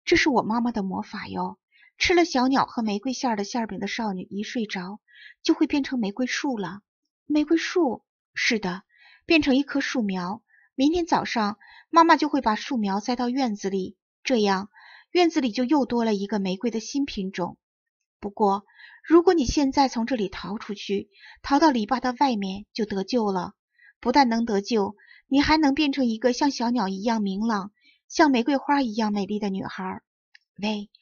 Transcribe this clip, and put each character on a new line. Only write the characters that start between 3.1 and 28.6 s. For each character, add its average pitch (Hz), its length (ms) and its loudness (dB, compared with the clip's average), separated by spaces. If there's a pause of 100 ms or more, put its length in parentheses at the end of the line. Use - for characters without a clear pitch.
馅 254 160 -4
儿 226 60 -2
的 202 80 -2
馅 233 180 -6
儿 226 60 -6
饼 190 120 -10
的 196 80 -6
少 214 260 -6
女 185 100 -10
一 202 200 -8
睡 226 220 -6
着， 202 340 -10 (440)
就 330 100 2
会 311 140 0
变 285 160 0
成 269 160 -4
玫 202 120 -2
瑰 254 140 -4
树 254 320 -4
了。 196 240 -8 (440)
”“玫 302 200 2
瑰 330 100 2
树 330 480 0 (320)
？”“是 - 240 0
的， 185 240 -6 (420)
变 330 160 4
成 285 140 4
一 277 80 4
棵 - 160 -4
树 269 220 -2
苗。 190 420 -6 (320)
明 277 180 2
天 349 120 0
早 196 200 2
上， 208 340 -2 (300)
妈 330 160 6
妈 330 100 6
就 294 140 0
会 294 100 0
把 226 160 0
树 254 220 -4
苗 202 240 -2
栽 247 160 -4
到 247 120 -2
院 247 240 -2
子 196 160 -6
里， 190 280 -4 (260)
这 262 140 2
样， 202 320 2 (420)
院 349 180 6
子 320 120 0
里 247 100 0
就 254 140 -2
又 262 200 2
多 240 200 0
了 220 80 2
一 196 120 -2
个 208 140 -2
玫 190 160 -2
瑰 220 160 -4
的 226 80 -4
新 277 260 -4
品 196 280 -8
种。 180 240 -6 (640)
不 208 80 -8
过， 202 360 0 (380)
如 330 180 6
果 370 120 6
你 320 120 2
现 269 280 0
在 269 160 4
从 233 160 -4
这 262 100 -2
里 208 140 -2
逃 190 280 -10
出 - 160 -10
去， 202 360 -6 (320)
逃 285 180 2
到 320 100 6
篱 240 160 0
笆 240 140 -2
的 254 220 -4
外 262 160 2
面， 196 340 -6
就 233 140 -4
得 196 180 -4
救 214 260 -2
了。 185 260 -4 (440)
不 240 140 0
但 269 160 6
能 233 160 0
得 208 160 0
救， 202 340 -2 (320)
你 269 140 2
还 302 160 4
能 285 160 4
变 294 180 0
成 277 140 0
一 220 120 0
个 247 140 2
像 285 180 2
小 240 200 -4
鸟 240 180 0
一 190 140 -6
样 226 200 0
明 196 200 -4
朗、 208 320 -4 (340)
像 311 240 4
玫 240 140 2
瑰 285 100 2
花 285 260 0